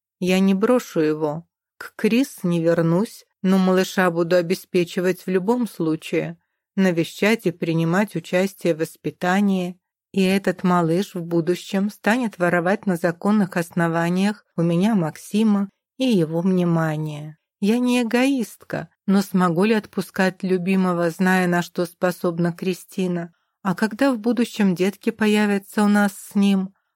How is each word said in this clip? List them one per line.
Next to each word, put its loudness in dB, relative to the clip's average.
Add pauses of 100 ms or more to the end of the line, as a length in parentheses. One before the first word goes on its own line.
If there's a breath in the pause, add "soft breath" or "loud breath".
(180)
я 2
не 4
брошу 0
его. -2 (300)
К -18
Крис 0
не 0
вернусь, 0 (160)
но 4
малыша 2
буду 0
обеспечивать -2
в -12
любом 0
случае, -4 (360)
навещать 0
и 0
принимать -2
участие -2
в -14
воспитании. -2 (340)
И 2
этот 0
малыш 2
в -8
будущем -2
станет -2
воровать 0
на 0
законных 0
основаниях -2 (100)
у 0
меня 2
Максима 0 (300)
и -2
его 2
внимание. -2 (240)
Я 2
не 0
эгоистка, -2 (180)
но 2
смогу 0
ли 2
отпускать -4
любимого, 0
зная, 2
на 0
что -4
способна -2
Кристина? -6 (280)
А -2
когда 0
в -2
будущем 0
детки -2
появятся 0
у 4
нас 2
с -14
ним, 2 (240)